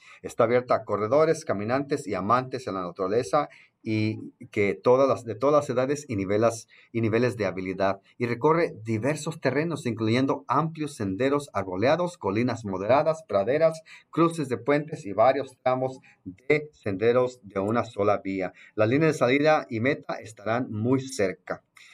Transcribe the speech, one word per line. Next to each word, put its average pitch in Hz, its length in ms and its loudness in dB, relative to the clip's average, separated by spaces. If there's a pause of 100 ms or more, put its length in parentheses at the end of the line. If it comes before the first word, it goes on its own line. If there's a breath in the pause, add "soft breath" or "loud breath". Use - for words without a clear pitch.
(200 loud breath)
Está - 240 2
abierta 123 300 2
a - 100 -2
corredores, 139 600 2
caminantes 135 640 -2
y 95 80 -4
amantes 120 500 0
de 101 80 -6
la 95 100 -4
naturaleza 101 680 0 (340 loud breath)
y 110 520 -2 (140)
que 101 260 0
todas 131 340 4
las, 110 160 0
de 110 120 -8
todas 135 180 2
las 143 160 2
edades 131 360 -2
y 113 100 -6
niveles, 107 520 0 (240 soft breath)
y 113 80 -2
niveles 113 380 0
de 104 80 0
habilidad. 92 560 -2 (160 soft breath)
Y 120 80 -2
recorre 151 480 0 (100)
diversos 135 560 -4
terrenos, 143 460 -2
incluyendo 117 600 0
amplios 151 480 -2
senderos 127 580 -2
arboleados, 113 640 0
colinas 110 480 -2
moderadas, 127 600 0
praderas, 151 540 2 (300 loud breath)
cruces 165 400 0
de 117 80 -2
puentes 147 480 -2
y 98 80 -8
varios 131 480 2
tramos 131 380 -2 (240 soft breath)
de 147 480 -2
senderos 117 720 0
de 98 180 -6
una 107 260 0
sola 101 320 0
vía. 95 340 -6 (220 loud breath)
La 107 100 2
línea 143 240 2
de 147 60 2
salida 143 560 2
y 110 100 -4
meta 143 360 -2
estarán 113 540 -6
muy 117 300 0
cerca. 92 600 -4 (320 loud breath)